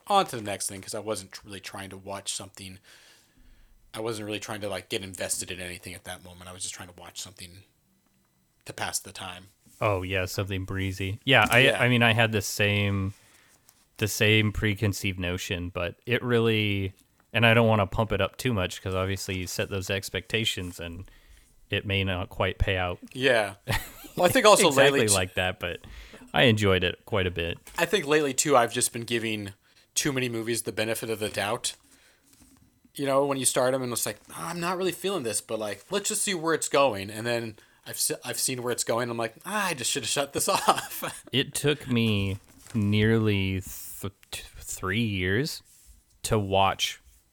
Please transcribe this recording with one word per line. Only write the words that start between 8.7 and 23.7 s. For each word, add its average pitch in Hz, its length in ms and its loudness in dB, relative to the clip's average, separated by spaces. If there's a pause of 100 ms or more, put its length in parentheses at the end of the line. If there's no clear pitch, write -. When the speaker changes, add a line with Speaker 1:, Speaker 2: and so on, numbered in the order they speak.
Speaker 1:
pass 92 260 -6
the 98 120 -14
time. 92 360 -14 (340)
Speaker 2:
Oh, 104 200 2
yeah, 92 240 -2
something 95 400 -4
breezy. 95 600 -4
Yeah, 117 240 8
I, 120 100 8
Speaker 1:
Yeah. 135 240 6
Speaker 2:
I 120 60 4
mean, 120 140 4
I 113 100 6
had 113 180 4
the 104 100 2
same, 101 720 0 (840)
the 107 100 0
same 107 440 4
preconceived 101 680 -2
notion, 90 500 -4
but 87 260 -6 (100)
it 120 180 0
really, 107 720 2 (400)
and 117 120 4
I 113 80 8
don't 117 140 6
wanna 107 200 4
pump 110 240 -2
it 98 100 0
up - 160 -2
too 131 160 -2
much 90 280 -2
'cause 92 140 -4
obviously 95 420 -2
you 90 100 -6
set - 220 -4
those 95 200 -6
expectations 98 920 -4
and 85 300 -12 (600)
it 101 160 -4
may 98 180 0
not 95 260 -4
quite - 300 -2
pay 98 180 2
out. 90 220 -4 (140)
Speaker 1:
Yeah. 117 420 2 (120)
Speaker 2:
<laughs> 110 80 0 (420)